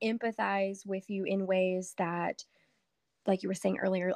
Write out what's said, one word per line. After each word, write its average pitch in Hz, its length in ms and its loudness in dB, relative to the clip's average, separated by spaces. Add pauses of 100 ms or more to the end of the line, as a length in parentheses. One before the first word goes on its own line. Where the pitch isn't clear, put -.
empathize 202 840 0
with 196 240 -4
you 196 140 -2
in 196 220 0
ways 185 520 2
that, 170 460 -2 (840)
like 190 160 2
you 196 60 -4
were 190 60 -2
saying 185 240 0
earlier, 185 380 2